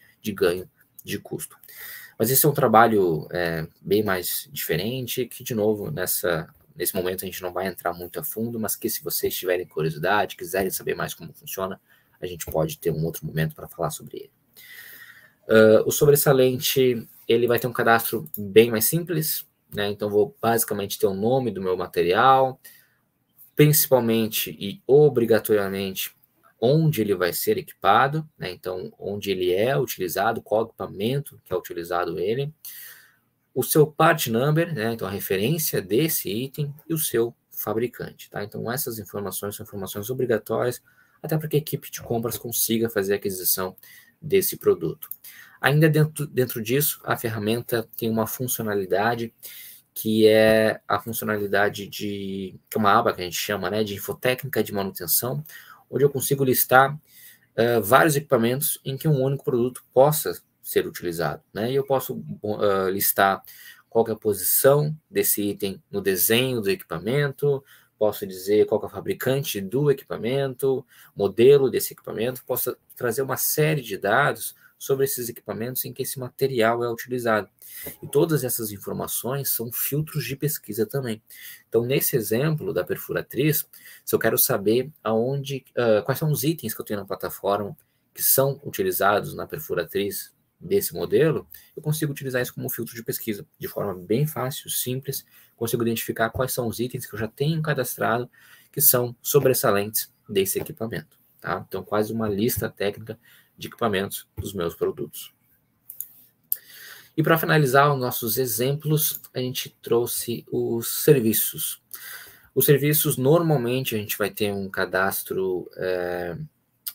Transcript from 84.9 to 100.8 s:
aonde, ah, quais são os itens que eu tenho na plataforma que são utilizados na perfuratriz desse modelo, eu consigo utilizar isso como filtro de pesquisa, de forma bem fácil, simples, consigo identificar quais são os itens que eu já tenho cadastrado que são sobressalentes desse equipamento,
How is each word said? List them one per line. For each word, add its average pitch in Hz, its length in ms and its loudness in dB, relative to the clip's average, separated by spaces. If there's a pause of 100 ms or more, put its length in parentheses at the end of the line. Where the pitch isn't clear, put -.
aonde, 131 600 -2 (120)
ah, 110 260 4
quais 131 180 -2
são 156 100 0
os 131 140 -2
itens 151 300 -2
que - 60 -14
eu - 40 -8
tenho 104 160 -6
na 95 60 -12
plataforma 98 680 -4 (380)
que - 80 -8
são 135 420 2
utilizados 95 720 0
na 87 140 -8
perfuratriz 95 840 -6 (280)
desse 95 340 -2
modelo, 101 520 2 (300)
eu - 60 -14
consigo 151 300 -2
utilizar 127 280 -4
isso 123 140 -6
como 123 160 -8
filtro 117 240 -8
de 113 80 -14
pesquisa, 107 420 -6 (140)
de - 80 -10
forma 101 280 -6
bem 107 340 0
fácil, 127 420 -6
simples, - 560 -6 (300)
consigo 117 260 -2
identificar 113 480 -2
quais 127 220 -2
são 120 160 -2
os 101 100 -6
itens 123 260 -6
que - 100 -14
eu 104 40 -10
já 110 100 -4
tenho 156 340 -2
cadastrado 123 680 -2 (400)
que 143 100 -4
são 123 400 2
sobressalentes 113 920 2 (160)
desse 98 320 0
equipamento, - 580 -8 (220)